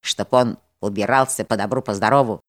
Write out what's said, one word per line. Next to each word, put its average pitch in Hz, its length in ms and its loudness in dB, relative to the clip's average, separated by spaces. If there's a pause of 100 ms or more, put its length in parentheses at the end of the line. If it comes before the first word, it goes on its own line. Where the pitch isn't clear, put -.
чтоб - 320 -6
он 127 260 2 (220)
убирался 107 640 0
по 113 120 -2
добру, 104 240 -2
по 107 140 -6
здорову. 110 540 2